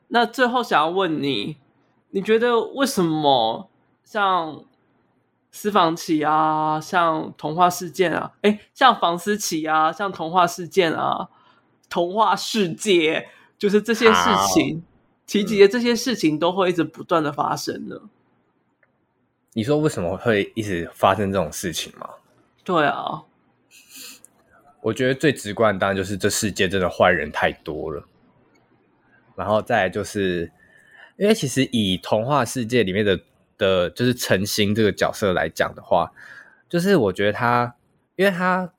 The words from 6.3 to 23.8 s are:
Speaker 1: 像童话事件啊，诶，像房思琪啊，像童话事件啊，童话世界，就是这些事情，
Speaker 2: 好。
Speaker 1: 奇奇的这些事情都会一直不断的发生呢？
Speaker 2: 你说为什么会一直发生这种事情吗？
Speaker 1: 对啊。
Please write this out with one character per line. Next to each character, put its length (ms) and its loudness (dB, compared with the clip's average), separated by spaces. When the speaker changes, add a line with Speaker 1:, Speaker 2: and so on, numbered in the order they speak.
Speaker 1:
像 600 -2
童 180 -6
话 140 4
事 200 -8
件 220 0
啊， 200 -4
诶， 180 2
像 260 4
房 180 0
思 200 -4
琪 260 -6
啊， 260 2
像 220 -6
童 180 -8
话 160 4
事 220 -8
件 240 2
啊， 380 -4
童 260 -2
话 220 2
世 360 -2
界， 580 0
就 140 0
是 100 4
这 140 -2
些 180 4
事 160 4
情， 280 2
Speaker 2:
好。 60 -18
Speaker 1:
奇 160 0
奇 160 0
的 80 10
这 140 2
些 160 0
事 180 -2
情 240 0
都 140 0
会 160 0
一 40 2
直 120 -2
不 180 -12
断 180 0
的 120 -2
发 240 -2
生 320 -8
呢？ 140 -16
Speaker 2:
你 100 -2
说 140 2
为 100 2
什 120 -6
么 160 -4
会 380 0
一 80 -4
直 320 -6
发 200 4
生 180 -2
这 60 0
种 120 -2
事 220 -8
情 260 -10
吗？ 100 -14
Speaker 1:
对 220 0
啊。 380 -4